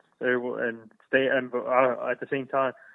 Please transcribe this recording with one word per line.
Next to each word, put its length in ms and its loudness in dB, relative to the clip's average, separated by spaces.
everyone, 400 -2
and 160 -4
stay, 180 4
and, 260 0
uh, 560 2
at 120 -4
the 100 -12
same 160 -4
time, 260 0